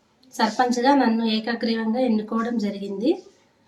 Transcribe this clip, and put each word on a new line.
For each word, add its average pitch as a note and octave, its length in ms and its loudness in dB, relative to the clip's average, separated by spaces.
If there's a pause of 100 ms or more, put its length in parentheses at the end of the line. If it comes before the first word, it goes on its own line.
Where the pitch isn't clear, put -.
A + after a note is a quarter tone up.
(340)
సర్పంచ్గా B3 600 2
నన్ను A3+ 300 2
ఏకగ్రీవంగా A3+ 760 -2
ఎన్నుకోవడం A3+ 580 -2
జరిగింది. G3+ 640 -2 (460)